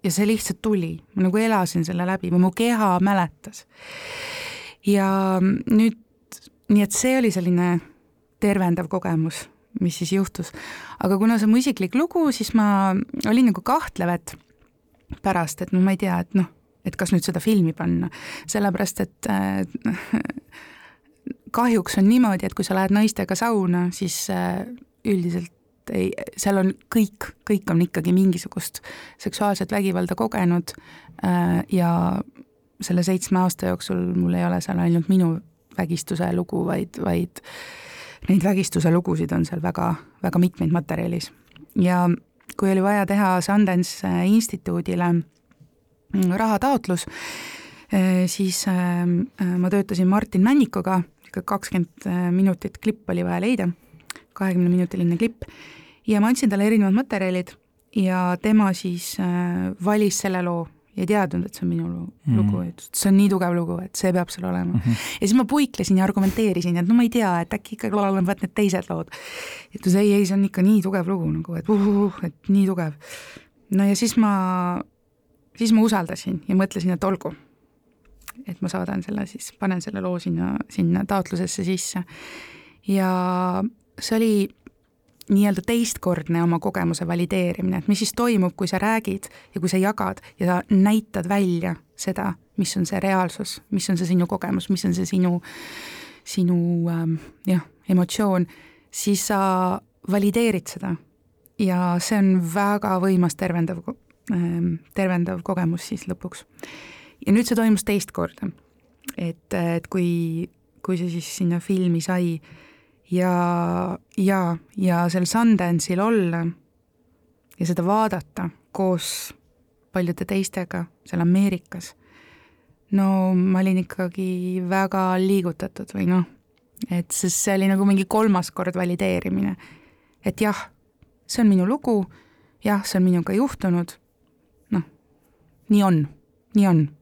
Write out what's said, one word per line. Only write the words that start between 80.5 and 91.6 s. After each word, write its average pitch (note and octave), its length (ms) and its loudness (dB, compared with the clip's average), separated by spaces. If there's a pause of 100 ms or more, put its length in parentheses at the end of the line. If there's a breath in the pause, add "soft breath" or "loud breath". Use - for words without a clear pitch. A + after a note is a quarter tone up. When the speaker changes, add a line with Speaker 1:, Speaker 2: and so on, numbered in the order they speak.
Speaker 1:
sinna F#3 360 0
taotlusesse F#3 580 -4
sisse. F#3 400 -4 (840 loud breath)
Ja F#3 760 0 (360)
see - 180 -2
oli A3+ 160 2 (960)
nii-öelda G3+ 360 4
teistkordne F3 800 -2
oma E3+ 160 2
kogemuse F3 480 -2
valideerimine, F3+ 720 -2
et - 100 -4
mis G3+ 120 2
siis G#3+ 160 -2
toimub, G#3+ 400 2
kui F#3 120 -4
sa F#3 120 -2
räägid G#3+ 480 -2 (280 loud breath)
ja - 40 -6
kui F3 100 -2
sa F#3 80 0
jagad G3 440 -2 (180 loud breath)
ja F3+ 80 -2
sa F3+ 220 2
näitad G3+ 600 2
välja F3+ 440 0 (220)